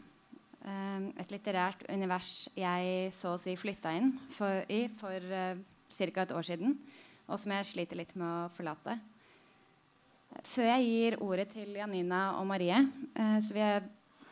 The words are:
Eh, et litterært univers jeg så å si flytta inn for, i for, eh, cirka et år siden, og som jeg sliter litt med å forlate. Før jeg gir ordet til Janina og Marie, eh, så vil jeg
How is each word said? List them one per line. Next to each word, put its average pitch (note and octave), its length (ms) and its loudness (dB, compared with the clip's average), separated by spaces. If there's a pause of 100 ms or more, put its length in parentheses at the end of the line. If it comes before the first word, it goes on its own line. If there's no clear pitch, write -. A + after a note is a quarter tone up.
(640)
Eh, G3 440 -4 (120)
et F3+ 140 -8
litterært F#3+ 560 0
univers F3+ 580 -2 (100)
jeg F#3 580 0
så F3 200 -2
å F3 60 -8
si F#3 180 -2
flytta G3 380 -4
inn B3+ 160 4 (200)
for, G3 380 0
i A3+ 140 2 (140)
for, F#3 340 -6
eh, F#3 240 -2 (360)
cirka F#3 300 0
et - 120 -2
år E3 120 -2
siden, F#3 300 2 (500)
og G3+ 120 -2
som G#3 160 -4
jeg G3 160 0
sliter F3 280 -4
litt - 160 -10
med F3 120 -2
å E3+ 260 -2
forlate. D#3+ 420 -6 (1500)
Før B3 280 0
jeg B3 160 6
gir A3+ 340 4
ordet G3+ 300 0
til G#3 260 -10
Janina F#3+ 640 0
og F#3+ 100 0
Marie, F#3+ 300 4
eh, A3 640 4
så G#3 100 -4
vil G#3+ 120 2
jeg G3+ 180 4 (480)